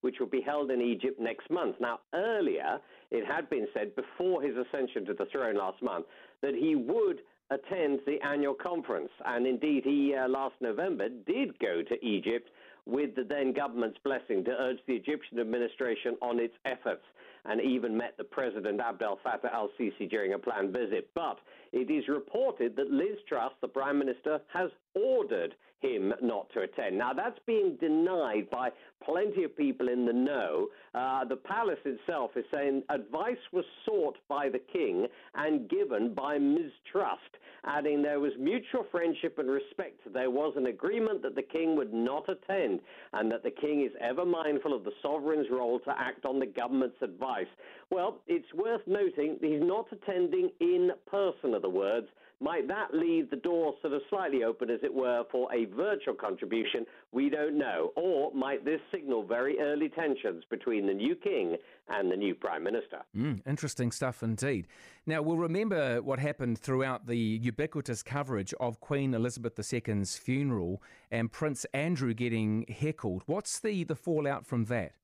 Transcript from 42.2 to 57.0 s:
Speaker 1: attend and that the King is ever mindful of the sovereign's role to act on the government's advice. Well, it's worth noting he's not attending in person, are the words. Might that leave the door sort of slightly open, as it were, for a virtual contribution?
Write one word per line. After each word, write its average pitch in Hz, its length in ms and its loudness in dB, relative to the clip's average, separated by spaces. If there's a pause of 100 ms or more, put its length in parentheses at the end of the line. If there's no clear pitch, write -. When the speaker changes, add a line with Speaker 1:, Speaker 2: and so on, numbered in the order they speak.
Speaker 1:
attend 180 500 0 (320)
and 110 180 0
that 113 120 -2
the - 80 -2
King 147 320 0
is 120 180 0
ever 131 240 0
mindful 156 480 2
of 117 100 -2
the 104 100 -4 (100)
sovereign's 147 480 0
role 123 300 2
to 139 100 -6
act - 340 -4
on 135 160 2
the 131 60 0
government's 123 560 0
advice. 101 440 -4 (440)
Well, 185 360 -2
it's 165 280 0
worth 220 320 0
noting 175 560 2
he's 156 180 2
not 185 320 2
attending 180 680 2
in 180 340 4 (140)
person, 185 480 0
are 98 60 2
the 95 80 0
words. 98 380 2 (320)
Might 147 300 -2
that 196 240 -2
leave 165 380 2
the 143 60 -2
door 165 440 2
sort 147 140 -2
of 139 160 -2
slightly 151 340 2
open, 113 240 0
as 117 140 0
it 143 100 0
were, 123 400 2
for 127 220 0
a 117 100 4
virtual 135 480 -2
contribution? 110 720 -2 (260)